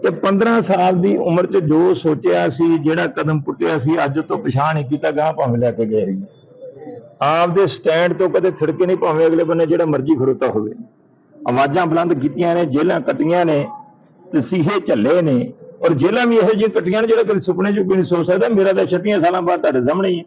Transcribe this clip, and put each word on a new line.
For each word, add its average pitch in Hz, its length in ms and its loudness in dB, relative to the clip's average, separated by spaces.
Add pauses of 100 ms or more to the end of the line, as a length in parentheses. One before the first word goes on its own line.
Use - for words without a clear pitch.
ਤੇ - 60 0
ਪੰਦਰਾਂ 202 520 0
ਸਾਲ 180 400 0
ਦੀ 202 160 2
ਉਮਰ 175 280 0
'ਚ 190 120 -2
ਜੋ 165 360 2
ਸੋਚਿਆ 170 560 0
ਸੀ, 165 280 2
ਜਿਹੜਾ 160 300 0
ਕਦਮ 156 340 -2
ਪੁੱਟਿਆ 151 380 -2
ਸੀ, 156 260 0
ਅੱਜ 139 140 -2
ਤੋਂ - 180 -4
ਪਿਛਾਂਹ 143 360 -2
ਨਹੀਂ 151 120 -2
ਕੀਤਾ, 147 260 -2
ਗਾਂਹ 151 220 0
ਭਾਵੇਂ 120 260 -2
ਲੈ 120 120 0
ਕੇ 110 140 -4
ਗਏ 107 200 -2
ਰਹੀ। 98 180 -4 (960)
ਆਪਦੇ 170 460 2
ਸਟੈਂਡ 170 460 0
ਤੋਂ 175 160 0
ਕਦੇ 170 220 0
ਥਿੜਕੇ 156 340 -2
ਨਹੀਂ, 180 120 0
ਭਾਵੇਂ 160 300 2
ਅਗਲੇ 165 160 2
ਬੰਨੇ 165 220 0
ਜਿਹੜਾ 165 200 0
ਮਰਜ਼ੀ 147 300 0
ਖੜੋਤਾ 131 320 0
ਹੋਵੇ। 107 240 -2 (760)
ਆਵਾਜ਼ਾਂ 139 380 0
ਬੁਲੰਦ 165 280 0
ਕੀਤੀਆਂ 156 420 -2
ਨੇ, 175 100 0
ਜੇਲ੍ਹਾਂ 156 360 0
ਕੱਟੀਆਂ 170 440 0
ਨੇ, 151 220 0 (640)
ਤਸੀਹੇ 180 560 0
ਝੱਲੇ 143 340 2
ਨੇ, 127 320 0 (280)
ਔਰ 170 120 2
ਜੇਲ੍ਹਾਂ 214 340 0
ਵੀ 233 80 2
ਇਹੋ 214 120 4
ਜਿਹੀਆਂ 220 220 2
ਕੱਟੀਆਂ 190 320 -2
ਨੇ, 226 60 0
ਜਿਹੜਾ 226 160 4
ਕਦੇ 202 160 0
ਸੁਪਨੇ 185 340 -2
'ਚ 202 60 0
ਵੀ 190 140 0
ਨਹੀਂ 190 100 2
ਸੋਚ 170 240 0
ਸਕਦਾ। 190 220 2
ਮੇਰਾ 196 240 2
ਤਾਂ 190 120 2
ਛੱਤੀਆਂ 185 340 0
ਸਾਲਾਂ 180 220 2
ਬਾਅਦ 170 200 0
ਤੁਹਾਡੇ 131 200 0
ਸਾਹਮਣੇ 175 280 0
ਹੀ 175 100 -2
ਹੈ। 170 80 -12